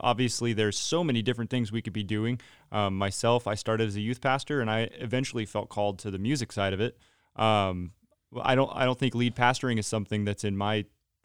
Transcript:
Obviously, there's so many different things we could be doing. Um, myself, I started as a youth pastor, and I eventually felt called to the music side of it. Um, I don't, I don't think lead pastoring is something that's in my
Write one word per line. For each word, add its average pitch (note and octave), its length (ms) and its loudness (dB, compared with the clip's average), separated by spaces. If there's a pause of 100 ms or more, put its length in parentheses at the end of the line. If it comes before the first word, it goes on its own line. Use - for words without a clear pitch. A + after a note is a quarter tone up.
Obviously, A#2+ 520 0
there's G#2+ 220 2
so - 280 0
many B2+ 180 2
different A#2 300 -2
things A#2+ 200 0
we A2+ 120 -4
could G2+ 100 -8
be G#2+ 80 -2
doing. A2 380 -2 (320)
Um, G2+ 260 2
myself, A#2 480 2
I G2+ 80 0
started A2 340 0
as G2+ 80 -4
a G#2 60 -2
youth A#2+ 180 -4
pastor, C#3 400 0
and A2 120 0
I A2+ 220 0
eventually B2 520 -4
felt G2+ 240 -4
called G#2 300 -2
to G#2+ 100 -6
the F#2+ 80 -4
music A#2 340 -2
side G2 220 0
of F#2 80 -4
it. B2 160 -2 (380)
Um, F#2+ 560 2 (500)
I C3 140 4
don't, C3+ 180 4
I C3+ 120 0
don't B2+ 120 2
think B2+ 160 0
lead A#2+ 220 0
pastoring B2 420 2
is G#2+ 80 -2
something G#2+ 400 -2
that's G2+ 180 -4
in G2+ 140 -2
my G#2 280 0 (400)